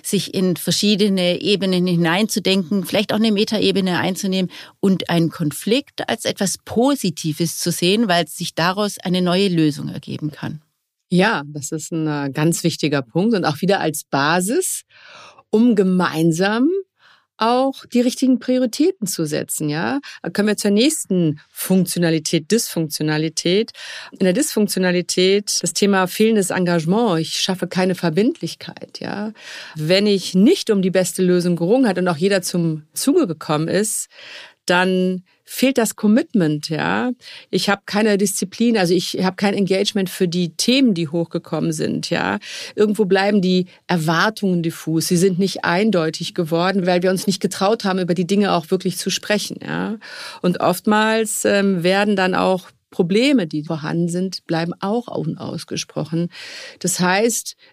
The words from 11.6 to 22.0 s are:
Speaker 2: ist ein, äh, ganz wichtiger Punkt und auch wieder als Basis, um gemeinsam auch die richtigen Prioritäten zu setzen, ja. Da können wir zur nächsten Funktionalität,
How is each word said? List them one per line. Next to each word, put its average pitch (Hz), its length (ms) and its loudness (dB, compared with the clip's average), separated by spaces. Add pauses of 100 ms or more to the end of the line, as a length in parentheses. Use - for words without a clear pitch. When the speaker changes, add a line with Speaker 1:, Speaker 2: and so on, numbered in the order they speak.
Speaker 2:
ist 156 180 -8
ein, 160 160 -2
äh, 143 240 -2
ganz 156 340 0
wichtiger 147 360 -2
Punkt 196 340 0
und 165 120 0
auch 151 160 -2
wieder 185 180 2
als 156 240 -4
Basis, 180 800 0 (640)
um 226 260 4
gemeinsam 185 920 2 (680)
auch 254 500 0
die 240 140 2
richtigen 254 380 2
Prioritäten 254 680 0
zu - 180 -4
setzen, 151 420 -4
ja. 190 300 -2 (240)
Da - 80 -6
können 202 160 0
wir 208 100 2
zur 208 140 0
nächsten 190 720 2 (100)
Funktionalität, 170 1040 0